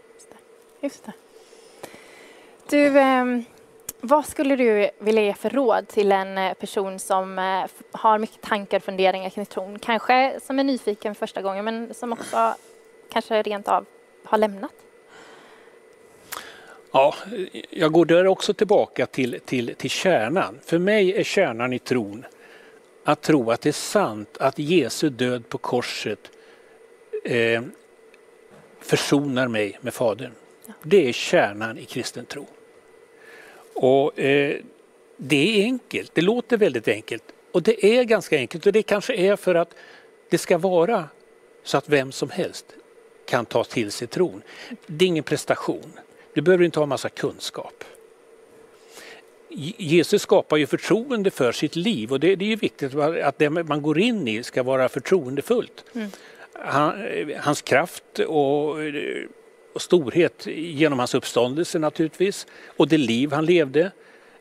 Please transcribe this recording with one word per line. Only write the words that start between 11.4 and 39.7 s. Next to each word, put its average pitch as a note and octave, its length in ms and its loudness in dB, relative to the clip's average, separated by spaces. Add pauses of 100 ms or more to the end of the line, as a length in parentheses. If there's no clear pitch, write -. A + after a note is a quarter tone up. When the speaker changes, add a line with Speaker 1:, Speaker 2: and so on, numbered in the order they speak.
Speaker 1:
gången, G3 240 -4
men A3+ 280 -6
som A#3 200 -8
också A3+ 400 -2 (580)
kanske A3+ 300 0
rent G#3 260 -6
av G3 180 0 (380)
har - 140 0
lämnat? G#3+ 340 -2 (2250)
Speaker 2:
Ja, C#3 220 4 (540)
jag D#3 220 0
går E3 140 6
där F3 220 4
också F#3+ 260 2
tillbaka F3 520 2
till, B2 400 -4
till, A#2+ 300 -4
till - 140 -8
kärnan. C#3 760 0
För E3 120 0
mig F#3+ 360 2
är G3 100 -2
kärnan B2+ 500 0
i A#2+ 60 -4
tron A2+ 460 -4 (800)
att D3 180 0
tro B2+ 300 2
att A#2+ 100 0
det - 80 0
är - 40 0
sant A2 640 -4
att C3+ 200 -2
Jesu D3+ 500 0
död B2 400 -4
på - 80 -8
korset, - 720 -6 (920)
eh, A#2 380 0 (1200)
försonar C#3+ 680 0
mig G#2+ 340 -4
med A#2+ 120 -8
Fadern. B2 380 -2 (340)
Speaker 1:
Ja. - 80 -20 (100)
Speaker 2:
Det D#3 260 4
är A#2 40 -2
kärnan A2+ 640 0
i - 80 -16
kristen A#2+ 400 -10
tro. - 220 -14 (1300)
Och, C#3 460 4
eh, C#3+ 380 2 (600)
det E3 440 2
är - 20 2
enkelt, A3+ 520 -4
det D#3+ 60 2
låter A#3 360 0
väldigt D3 300 0
enkelt. A2 360 -4 (280)
Och F3 120 0
det - 220 2
är A#3+ 180 6
ganska G#3+ 340 2
enkelt, C3+ 280 -6
och G3+ 80 4
det G#3 100 4
kanske G3+ 320 -2
är G3 200 2
för F#3 200 0
att - 200 0 (540)